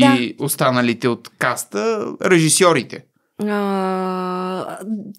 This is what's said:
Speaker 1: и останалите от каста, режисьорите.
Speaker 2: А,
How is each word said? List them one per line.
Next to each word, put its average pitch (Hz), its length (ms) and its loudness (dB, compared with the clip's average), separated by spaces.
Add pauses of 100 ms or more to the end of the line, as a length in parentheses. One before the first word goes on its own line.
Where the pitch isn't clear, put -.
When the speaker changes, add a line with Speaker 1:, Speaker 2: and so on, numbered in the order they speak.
(140)
Speaker 1:
и 120 260 -2
останалите 123 680 0
от 117 200 -4
каста, 208 800 -4 (160)
режисьорите. 165 840 2 (360)
Speaker 2:
А, 185 1400 -4 (400)